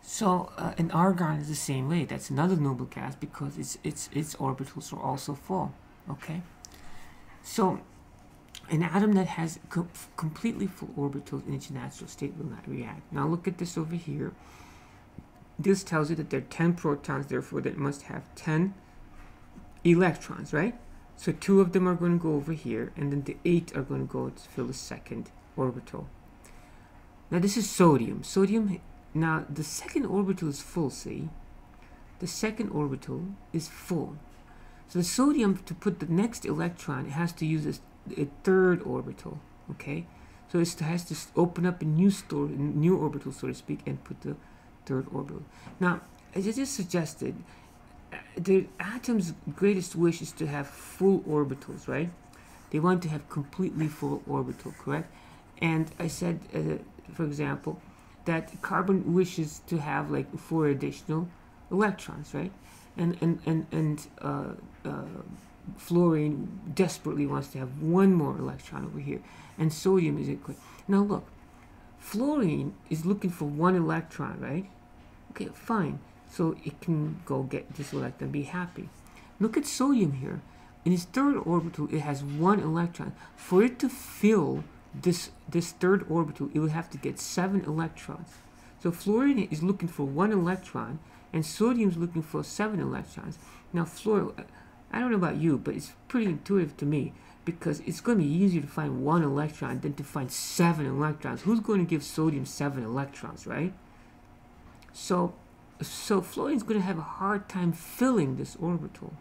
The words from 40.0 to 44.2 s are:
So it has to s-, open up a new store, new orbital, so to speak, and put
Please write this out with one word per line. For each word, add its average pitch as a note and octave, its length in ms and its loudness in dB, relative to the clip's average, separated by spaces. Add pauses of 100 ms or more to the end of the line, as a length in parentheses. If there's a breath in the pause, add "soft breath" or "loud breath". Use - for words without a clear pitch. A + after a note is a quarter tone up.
So F3 80 2
it E3+ 220 2
has E3+ 240 0
to D#3 100 -8
s-, - 220 -12
open F3 300 2
up F3 160 0
a - 20 -4
new D#3+ 260 6
store, D3 380 -2
new D3 480 4
orbital, C#3 340 -2
so C3 180 -6
to B2+ 60 -4
speak, D3 300 -8
and C#3 200 -6
put - 180 -12